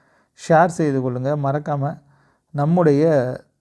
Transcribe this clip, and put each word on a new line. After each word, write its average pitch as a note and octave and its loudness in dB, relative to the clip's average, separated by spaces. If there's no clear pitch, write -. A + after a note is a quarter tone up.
ஷேர் E3 6
செய்து C#3 -2
கொள்ளுங்க. C3 -4
மறக்காம C#3+ -4
நம்முடைய D3 2